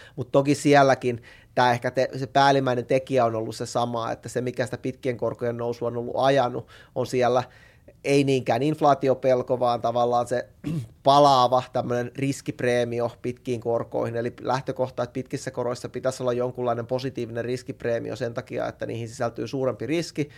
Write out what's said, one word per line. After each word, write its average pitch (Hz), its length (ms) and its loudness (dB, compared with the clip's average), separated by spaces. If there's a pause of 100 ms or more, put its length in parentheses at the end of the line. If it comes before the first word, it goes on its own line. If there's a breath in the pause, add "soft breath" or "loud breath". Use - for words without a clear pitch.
(160 loud breath)
Mut - 160 -8
toki 139 240 4
sielläkin 139 680 4 (320 loud breath)
tää 123 160 4
ehkä 120 200 -2
te-, 127 260 0
se 131 100 -6
päällimmäinen 135 580 4
tekijä 131 400 2
on 113 100 0
ollut 113 200 -6
se 120 100 -8
sama, 117 460 -2
että 120 180 -10
se, 120 120 -4
mikä 123 240 -4
sitä 117 120 -8
pitkien 127 400 -6
korkojen 117 400 -4
nousua 120 300 -4
on 120 100 -4
ollut 120 200 -6
ajanut, 127 500 2 (280 loud breath)
on 123 120 -2
siellä 123 360 2 (600 soft breath)
ei 139 200 4
niinkään 131 400 0
inflaatiopelko, 135 960 2
vaan 120 220 0
tavallaan 120 460 0
se 120 220 -4 (240)
<clears throat> 135 300 -8
palaava 131 600 6 (100)
tämmönen 120 420 -2
riskipreemio 120 960 -2 (100)
pitkiin 123 400 -6
korkoihin. 117 540 -2
Eli 117 260 -4
lähtökohta, 123 640 -4
että 120 100 -8
pitkissä 131 380 -8
koroissa 123 380 -6
pitäisi 131 340 -6
olla 123 100 0
jonkunlainen 120 540 -2
positiivinen 120 580 -6
riskipreemio 117 720 -6
sen 117 180 -8
takia, 120 340 -6
että 117 180 -10
niihin 117 240 -8
sisältyy 117 380 -6
suurempi 127 380 -4
riski. 156 520 -4